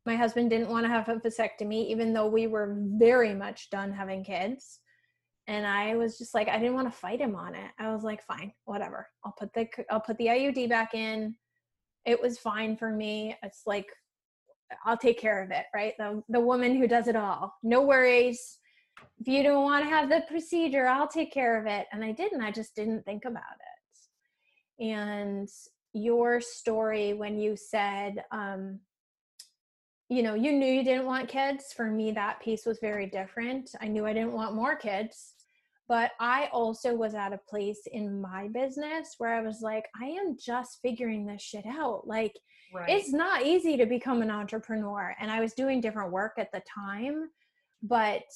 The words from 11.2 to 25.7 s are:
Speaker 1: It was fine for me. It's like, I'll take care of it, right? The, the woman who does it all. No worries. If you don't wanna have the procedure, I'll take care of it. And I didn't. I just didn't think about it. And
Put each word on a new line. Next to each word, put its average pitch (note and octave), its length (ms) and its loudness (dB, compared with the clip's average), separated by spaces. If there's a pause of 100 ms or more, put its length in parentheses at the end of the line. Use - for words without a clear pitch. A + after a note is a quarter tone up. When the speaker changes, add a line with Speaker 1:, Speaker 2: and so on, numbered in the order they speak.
Speaker 1:
It A#3 180 4
was A#3+ 160 0
fine A3 380 -2
for A3+ 160 -2
me. G#3+ 500 -4
It's - 240 -14
like, G3+ 220 -2 (960)
I'll A3+ 120 4
take A#3 220 4
care G#3 240 2
of F#3 80 -10
it, E3 240 -2
right? G#3+ 240 -2
The, G#3+ 300 -4
the A#3+ 120 4
woman B3 360 4
who C4 100 6
does A#3 220 4
it A3+ 80 2
all. G3 480 -2
No A#3+ 180 6
worries. B3 800 6 (580)
If A3+ 80 -12
you C4+ 160 4
don't C#4+ 220 6
wanna C#4+ 240 4
have D4+ 200 4
the D#4+ 200 4
procedure, D#4+ 580 2
I'll C#4 220 4
take D#4+ 240 -2
care A#3+ 280 2
of G#3+ 60 -6
it. G3+ 240 -2
And G#3+ 140 -6
I A3 80 -2
didn't. E4+ 280 -2
I G#3+ 120 -2
just A3 240 -8
didn't A3 280 -2
think G3+ 200 -8
about A#3+ 180 -8 (160)
it. - 1300 -18
And G#3 600 -4 (440)